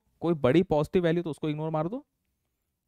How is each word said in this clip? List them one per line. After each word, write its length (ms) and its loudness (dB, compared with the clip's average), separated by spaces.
कोई 140 0
बड़ी 280 4
पॉजिटिव 400 0
वैल्यू 200 0
तो 80 -8
उसको 180 -6
इग्नोर 220 -6
मार 180 -2
दो 160 -10